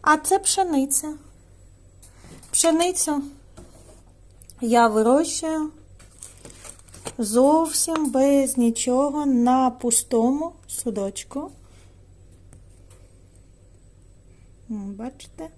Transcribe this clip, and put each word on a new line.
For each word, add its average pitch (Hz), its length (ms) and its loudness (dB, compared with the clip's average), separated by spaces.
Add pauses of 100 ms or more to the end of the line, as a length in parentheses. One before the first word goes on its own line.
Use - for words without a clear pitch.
А 302 140 4
це 370 220 0
пшениця. 302 760 -2 (1400)
Пшеницю 330 720 0 (1400)
я 233 280 4
вирощую 311 800 0 (1500)
зовсім 294 920 2
без 269 460 2
нічого 254 680 0
на 254 440 4
пустому 247 840 -2 (140)
судочку. 208 840 -8 (3250)
М, 202 240 -10
бачите? 254 640 -16